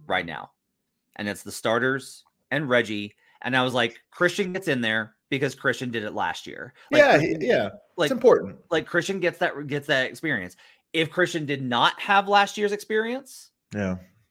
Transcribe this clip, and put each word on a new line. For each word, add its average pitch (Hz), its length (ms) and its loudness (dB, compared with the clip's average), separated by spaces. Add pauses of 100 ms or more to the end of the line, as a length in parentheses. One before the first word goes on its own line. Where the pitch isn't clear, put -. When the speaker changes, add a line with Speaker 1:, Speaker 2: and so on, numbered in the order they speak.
Speaker 1:
right 92 200 -2
now?" 71 260 -12 (680)
And 104 100 -6
it's 101 160 -6
the 101 80 -12
starters 127 720 -2 (260)
and 143 200 -2
Reggie. 107 440 0 (280)
And 127 160 -2
I 127 60 4
was 127 100 -2
like, 117 260 0 (100)
"Christian 180 440 0
gets 185 160 -6
in 131 100 0
there 110 360 -2 (140)
because 135 240 -2
Christian 123 380 -2
did 113 120 -4
it 104 100 -8
last 90 340 -4
year." - 260 -14 (180)
Like, 285 100 6
Speaker 2:
Yeah, 254 160 8
Speaker 1:
Christian, 156 240 0
Speaker 2:
yeah. 175 280 2 (280)
Speaker 1:
like, 160 100 2
Speaker 2:
It's 196 60 2
important. 226 440 4 (120)
Speaker 1:
like, 160 180 0
Christian 190 320 -2
gets 175 200 -2
that, 151 280 -2
gets 139 200 -6
that 131 220 0
experience. 107 460 -6 (380)
If 160 180 0
Christian 170 340 0
did 139 160 -4
not 127 380 2
have 196 300 2
last 202 280 2
year's 208 140 0
experience, 220 800 -6 (240)
Speaker 2:
Yeah. 95 220 -2 (340)